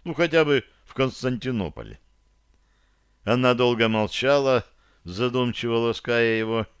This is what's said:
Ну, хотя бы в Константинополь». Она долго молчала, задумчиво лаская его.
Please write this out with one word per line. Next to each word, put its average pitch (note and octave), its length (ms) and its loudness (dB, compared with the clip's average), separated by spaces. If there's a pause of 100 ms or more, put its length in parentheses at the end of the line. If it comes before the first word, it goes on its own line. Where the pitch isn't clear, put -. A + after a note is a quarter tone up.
Ну, - 100 -6
хотя D#3+ 280 2
бы C#3+ 200 2 (220)
в - 100 -20
Константинополь». A#2+ 1040 -4 (1300)
Она B2 280 2
долго A#2+ 360 2
молчала, B2 760 2 (380)
задумчиво A#2+ 760 -2
лаская A#2 640 0
его. A2 260 -2 (160)